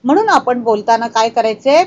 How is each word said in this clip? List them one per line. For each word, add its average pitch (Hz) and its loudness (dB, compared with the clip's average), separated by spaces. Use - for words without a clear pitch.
म्हणून 370 0
आपण 254 0
बोलताना 226 -2
काय 226 -2
करायचंय, 240 0